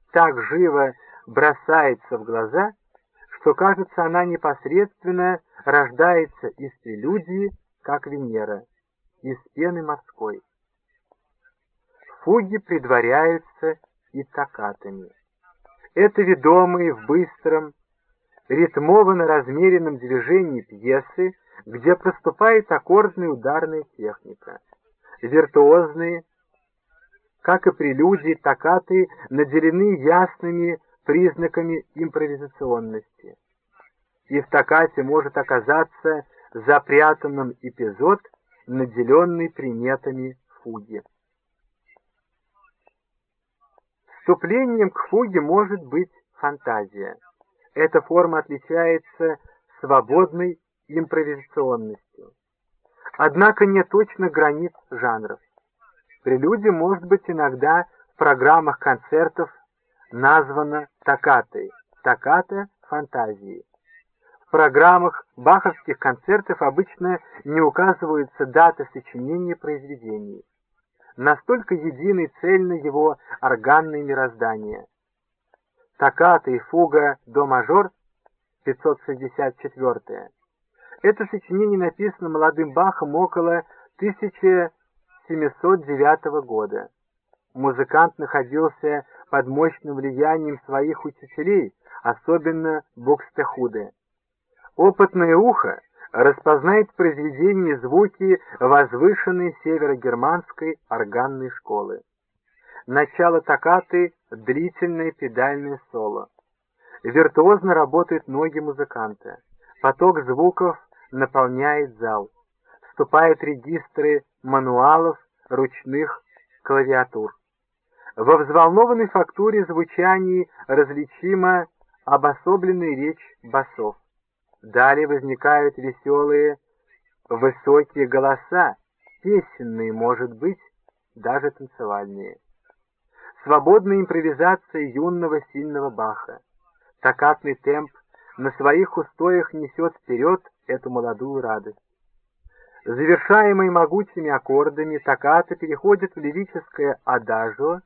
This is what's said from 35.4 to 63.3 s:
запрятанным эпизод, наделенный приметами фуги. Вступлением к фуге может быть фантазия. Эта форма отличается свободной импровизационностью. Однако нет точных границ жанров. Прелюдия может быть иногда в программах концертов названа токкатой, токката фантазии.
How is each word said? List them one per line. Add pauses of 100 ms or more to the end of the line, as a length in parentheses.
запрятанным
эпизод, (460)
наделенный
приметами (260)
фуги. (3250)
Вступлением
к (100)
фуге
может
быть (240)
фантазия. (580)
Эта
форма
отличается (440)
свободной (300)
импровизационностью. (840)
Однако
нет
точных
границ (180)
жанров. (800)
Прелюдия
может
быть
иногда (280)
в
программах
концертов (640)
названа (160)
токкатой, (320)
токката (140)
фантазии. (840)